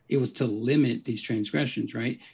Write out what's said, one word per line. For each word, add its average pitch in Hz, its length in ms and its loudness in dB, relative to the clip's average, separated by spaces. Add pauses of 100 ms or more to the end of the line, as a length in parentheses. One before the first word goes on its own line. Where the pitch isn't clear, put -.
It 135 120 2
was 123 120 0
to 131 140 0
limit 120 580 2
these 113 180 -4
transgressions, 123 720 -2
right? 117 240 -4 (160)